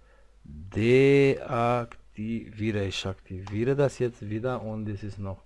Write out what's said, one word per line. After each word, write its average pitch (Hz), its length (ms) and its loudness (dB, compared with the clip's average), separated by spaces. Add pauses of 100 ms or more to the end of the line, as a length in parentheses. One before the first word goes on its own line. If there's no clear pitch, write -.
(440)
deaktiviere, 117 2500 2
ich 95 220 -6
aktiviere 101 680 -4
das 139 220 0
jetzt 117 320 -4
wieder 110 320 -4
und 110 260 -6
es 104 140 -6
ist 101 160 -10
noch 95 280 -8